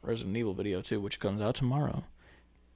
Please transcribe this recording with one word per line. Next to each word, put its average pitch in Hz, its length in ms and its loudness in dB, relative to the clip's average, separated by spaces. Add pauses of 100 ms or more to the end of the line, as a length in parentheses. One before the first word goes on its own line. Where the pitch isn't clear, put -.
Resident 113 340 -2
Evil 113 180 0
video, 95 280 0
too, 107 180 0
which 98 200 -4
comes 104 200 2
out 107 140 2
tomorrow, 131 500 2 (720)